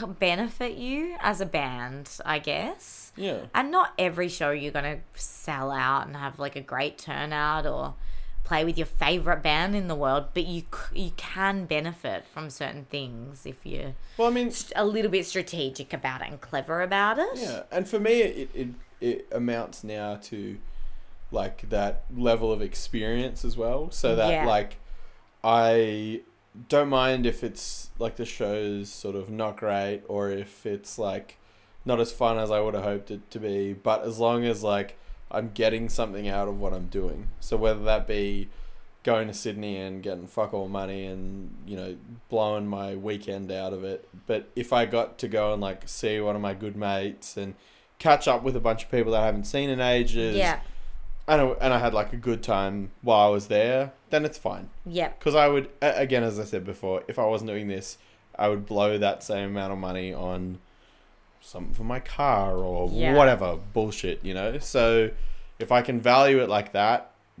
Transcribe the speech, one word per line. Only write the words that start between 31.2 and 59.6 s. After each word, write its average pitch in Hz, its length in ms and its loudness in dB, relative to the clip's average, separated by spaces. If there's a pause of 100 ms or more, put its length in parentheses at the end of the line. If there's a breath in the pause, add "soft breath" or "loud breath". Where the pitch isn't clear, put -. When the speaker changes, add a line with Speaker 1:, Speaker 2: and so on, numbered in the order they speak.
Speaker 2:
not 123 160 2
as 117 120 0
fun 113 260 2
as 110 120 0
I 107 100 4
would 107 140 0
have 98 100 -2
hoped 101 260 -2
it 101 220 -12
to 117 80 -10
be, 101 320 -2
but 107 320 0
as 113 140 -6
long 120 260 4
as, 110 180 0
like, 101 340 0 (340 soft breath)
I'm 110 220 -4
getting 113 360 2
something 104 400 0
out 101 180 0
of 101 140 -4
what 98 120 2
I'm 90 140 -2
doing. 90 420 -2 (120)
So - 160 0
whether 107 280 4
that 107 220 4
be 101 420 0 (540 soft breath)
going 110 240 2
to 104 80 -8
Sydney 104 440 -6
and 95 220 -8
getting 92 280 -8
fuck 107 260 -2
all 98 140 -4
money 98 380 -6
and, 95 480 -8 (120)
you 101 100 -10
know, 92 200 -8 (320)
blowing 107 400 0
my 98 260 -6
weekend 98 560 -8
out 95 220 -4
of 95 100 -8
it, 95 260 -8 (200)
but 110 260 -2
if 120 180 -4
I 120 140 4
got 113 320 -2
to 120 100 -6
go 104 240 0
and, 104 80 -2
like, 95 280 -6
see 107 320 -2
one 104 160 0
of 104 60 -4
my 98 120 -2
good 104 220 -8
mates 101 600 -4
and 98 180 -8 (440 soft breath)
catch 147 300 6
up 120 160 2
with 131 100 0
a 123 60 0
bunch 113 240 2
of - 80 -14
people 117 200 2
that 107 100 4
I 110 40 4
haven't 104 180 0
seen 139 260 -2
in 127 100 0
ages, 123 560 4
Speaker 1:
Yeah. 180 240 2 (640 soft breath)
Speaker 2:
and 151 140 6
I, 139 40 8 (160)
and 131 140 4
I 120 60 4
had, 117 140 2
like, 104 180 2
a 120 40 -4
good 113 260 -2
time 101 500 0 (100)
while 107 240 8
I 104 40 8
was 104 180 2
there, 123 440 4 (180)
then 151 140 4
it's 151 140 -4
fine. 95 300 -6 (180)
Speaker 1:
Yep. 170 340 -4
Speaker 2:
'Cause 147 140 2
I 147 140 8
would, 139 200 2 (140)
a-, 143 180 4
again, 131 220 4
as 110 160 -2
I 107 60 -4
said 101 200 -6
before, 92 440 -4
if 120 100 -4
I 120 80 2
wasn't 110 240 0
doing 104 180 -4
this, 95 300 -8 (400 soft breath)
I 110 100 4
would 101 180 0
blow 104 320 2
that 101 260 2
same 98 240 -2
amount 98 240 -4